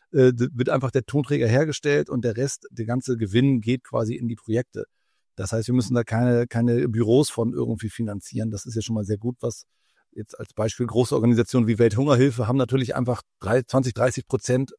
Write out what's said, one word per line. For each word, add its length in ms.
äh, 220
d-, 200
wird 160
einfach 220
der 140
Tonträger 420
hergestellt 640
und 140
der 140
Rest, 340
der 140
ganze 320
Gewinn 440
geht 220
quasi 320
in 120
die 80
Projekte. 500
Das 160
heißt, 160
wir 80
müssen 180
da 100
keine, 440
keine 420
Büros 400
von 240
irgendwie 380
finanzieren. 580
Das 160
ist 80
ja 80
schon 140
mal 100
sehr 140
gut, 200
was 260
jetzt 280
als 160
Beispiel 320
große 260
Organisationen 540
wie 100
Welthungerhilfe 720
haben 100
natürlich 380
einfach 260
drei, 220
zwanzig, 320
dreißig 320
Prozent 540